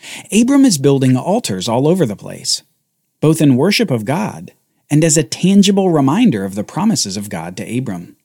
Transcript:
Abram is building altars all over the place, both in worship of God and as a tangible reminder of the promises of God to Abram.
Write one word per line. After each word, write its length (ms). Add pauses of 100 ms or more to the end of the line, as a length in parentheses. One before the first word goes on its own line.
(320)
Abram 340
is 120
building 400
altars 500
all 200
over 180
the 100
place, 460 (580)
both 220
in 140
worship 340
of 160
God 480 (380)
and 120
as 140
a 60
tangible 680
reminder 560
of 80
the 100
promises 540
of 120
God 280
to 200
Abram. 480